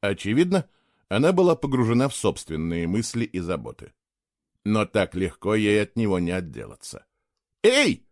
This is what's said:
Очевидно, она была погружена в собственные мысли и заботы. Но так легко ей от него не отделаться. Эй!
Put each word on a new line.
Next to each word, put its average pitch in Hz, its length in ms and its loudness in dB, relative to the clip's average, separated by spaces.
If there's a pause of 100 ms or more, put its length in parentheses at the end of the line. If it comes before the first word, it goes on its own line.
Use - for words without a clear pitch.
Очевидно, 135 680 0 (400)
она 131 240 2
была 180 220 4
погружена 127 540 2
в 123 60 -8
собственные 82 720 -4
мысли 113 380 -2
и - 140 -8
заботы. 82 540 -8 (680)
Но 107 220 0
так 98 300 -2
легко 95 400 -2
ей 104 260 4
от 104 140 -4
него 104 240 0
не 87 120 0
отделаться. - 760 -10 (580)
Эй! 247 480 2